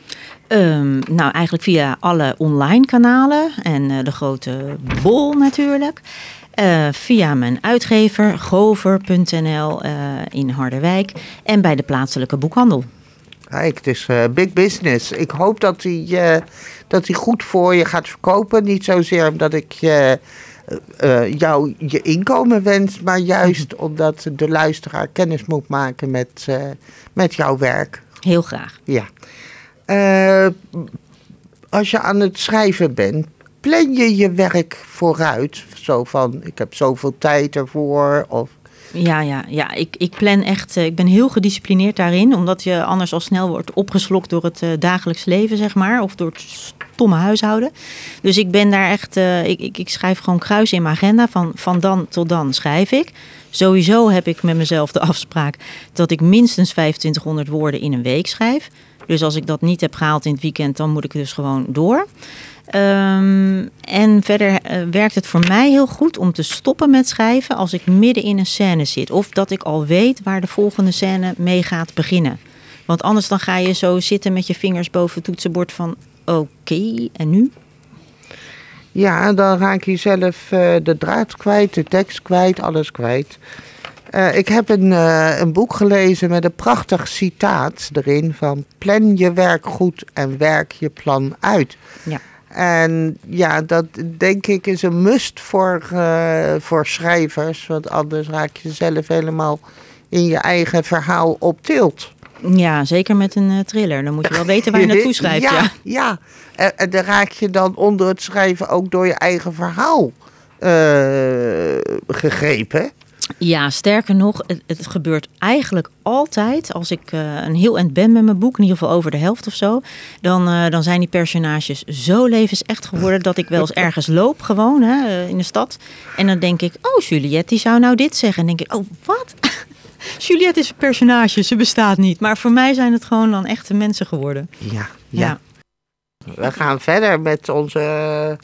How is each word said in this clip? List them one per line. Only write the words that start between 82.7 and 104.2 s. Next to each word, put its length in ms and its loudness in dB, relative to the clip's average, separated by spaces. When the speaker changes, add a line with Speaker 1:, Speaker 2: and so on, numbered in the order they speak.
Speaker 2:
kwijt. 460 -4
Eh, 280 2
ik 100 0
heb 220 2
een, 240 4
eh, 460 4
een 140 0
boek 220 0
gelezen 540 2
met 160 0
een 100 0
prachtig 520 -2
citaat 840 -2
erin 400 0
van, 320 -4
"Plan 400 2
je 160 2
werk 320 2
goed 380 -2
en 240 -4
werk 340 0
je 180 -6
plan 500 -4
uit." 380 0
Speaker 1:
Ja. 160 -8
Speaker 2:
En 640 0
ja, 340 0
dat 240 0
denk 300 0
ik 200 -2
is 140 -2
een 200 0
must 380 2
voor, 520 0
eh, 680 0
voor 280 -2
schrijvers, 800 -2
want 220 -6
anders 400 -4
raak 280 -6
je 140 -12
zelf 360 -4
helemaal 520 -2
in 160 0
je 120 0
eigen 460 0
verhaal 560 0
op 220 -2
tilt. 500 0
Speaker 1:
Ja, 300 2
zeker 300 0
met 200 0
een, 140 2
eh, 100 0
thriller. 440 -2
Dan 100 -4
moet 140 -4